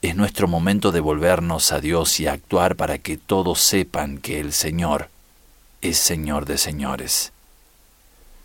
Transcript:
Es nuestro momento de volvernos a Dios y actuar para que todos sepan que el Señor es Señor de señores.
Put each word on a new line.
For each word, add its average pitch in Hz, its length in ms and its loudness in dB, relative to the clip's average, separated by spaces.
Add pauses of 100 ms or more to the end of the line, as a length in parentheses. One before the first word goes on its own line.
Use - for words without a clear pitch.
Es 85 140 -2
nuestro 101 320 2
momento 95 440 2
de 85 80 2
volvernos 80 720 2
a 73 80 0
Dios 80 400 0
y 78 60 -2
actuar 87 500 0
para 76 220 -4
que 80 180 -6
todos 90 420 0
sepan 78 600 0
que 78 200 -8
el 76 140 -6
Señor 78 560 -2 (720)
es - 160 -2
Señor 78 480 -2
de 147 140 -4
señores. 135 760 -4 (1120)